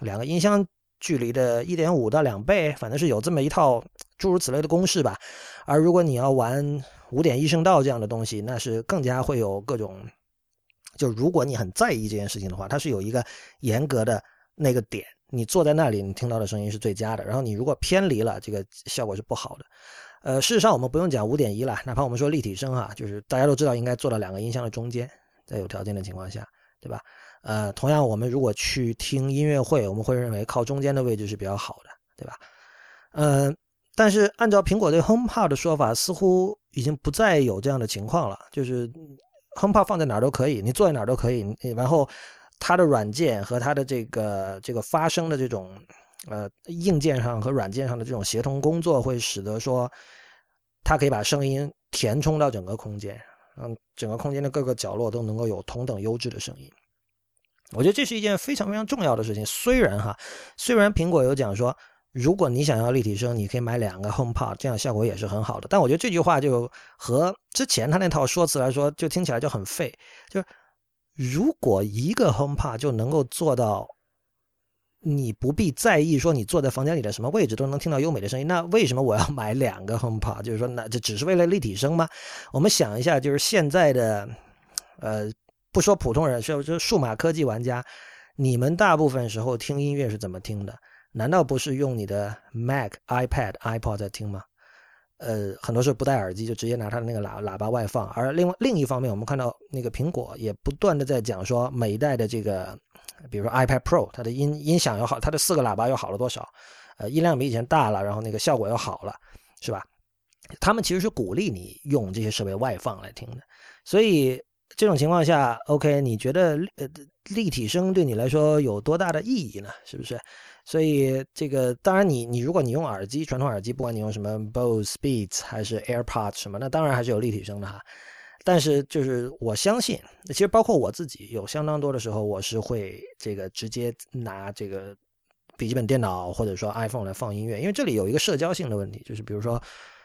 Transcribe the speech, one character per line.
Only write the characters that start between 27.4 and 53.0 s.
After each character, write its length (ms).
呃， 320
同 140
样 180
我 100
们 120
如 120
果 120
去 420
听 360
音 140
乐 180
会， 240
我 80
们 80
会 140
认 160
为 120
靠 200
中 180
间 100
的 80
位 140
置 140
是 80
比 80
较 120
好 280
的， 60
对 100
吧？ 80
呃， 400
但 160
是 140
按 120
照 100
苹 160
果 140
对 100
HomePod 460
的 80
说 220
法， 180
似 180
乎 460
已 100
经 140
不 140
再 280
有 220
这 100
样 80
的 80
情 180
况 240
了， 80
就 140
是 260
HomePod 260
放 100
在 80
哪 120
儿 40
都 80
可 200
以， 120
你 120
坐 160
在 40
哪 80
儿 60
都 80
可 160
以， 160
然 100
后 220
它 180
的 60
软 280
件 340
和 160
它 120
的 120
这 220
个， 540
这 140
个 80
发 260
声 200
的 100
这 100
种， 220
呃， 220
硬 340
件 240
上 180
和 120
软 180
件 160
上 100
的 80
这 60
种 140
协 180
同 180
工 220
作， 180
会 180
使 220
得 200
说 280
它 160
可 80
以 40
把 120
声 240
音 240
填 280
充 200
到 100
整 140
个 120
空 220
间， 180